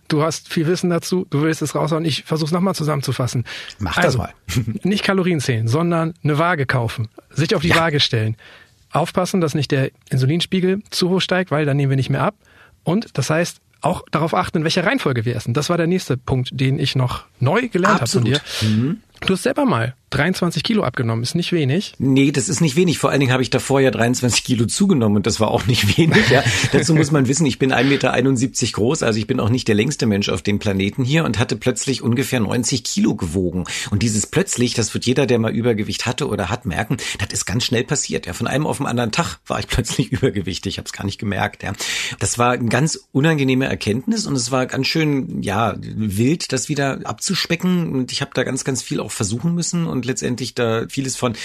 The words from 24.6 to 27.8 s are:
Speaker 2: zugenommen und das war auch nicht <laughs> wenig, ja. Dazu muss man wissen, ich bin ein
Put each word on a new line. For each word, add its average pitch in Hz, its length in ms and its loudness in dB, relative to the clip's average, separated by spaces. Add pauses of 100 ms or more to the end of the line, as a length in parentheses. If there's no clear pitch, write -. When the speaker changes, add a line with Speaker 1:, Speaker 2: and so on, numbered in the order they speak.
Speaker 2:
zugenommen 117 520 4
und 98 100 2
das 107 140 0
war 110 100 2
auch 110 160 0
nicht 107 320 2
<laughs> - 0 -
wenig, 160 320 6
ja. 127 120 6 (300)
Dazu 151 220 4
muss 156 160 4
man 143 160 4
wissen, 139 180 2
ich 135 140 0
bin 131 140 2
ein 123 160 4